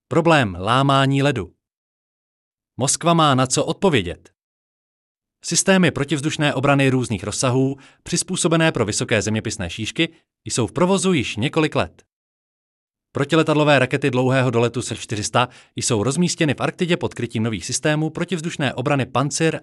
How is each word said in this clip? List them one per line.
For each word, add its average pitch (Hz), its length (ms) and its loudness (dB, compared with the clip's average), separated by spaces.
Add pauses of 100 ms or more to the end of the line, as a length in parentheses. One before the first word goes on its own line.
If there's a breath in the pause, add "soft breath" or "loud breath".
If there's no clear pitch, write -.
Problém 143 520 2
lámání 135 600 2
ledu. 131 320 -2 (1200)
Moskva 156 380 0
má 156 200 4
na 131 120 2
co 135 180 -2
odpovědět. 127 680 -2 (1120)
Systémy 180 460 2
protivzdušné 147 640 -2
obrany 139 360 2
různých 117 340 -2
rozsahů, 131 520 0 (260 loud breath)
přizpůsobené 165 680 0
pro 117 120 0
vysoké 107 380 -2
zeměpisné 104 480 -4
šířky, 156 380 -4 (360 soft breath)
jsou 110 220 -2
v - 60 -6
provozu 185 400 0
již - 240 -2
několik 151 380 -2
let. 110 280 -4 (1080)
Protiletadlové 147 680 2
rakety 131 320 0
dlouhého 127 400 2
doletu 117 320 0
S 110 120 -6
čtyři 104 300 -8
sta 123 240 0 (280 loud breath)
jsou 107 260 0
rozmístěny 147 520 0
v - 60 -12
Arktidě 165 360 -2
pod - 180 -4
krytím 117 280 -4
nových 110 240 -4
systémů 151 440 -2
protivzdušné 170 640 -6
obrany 131 320 -2
Pancir 147 560 -2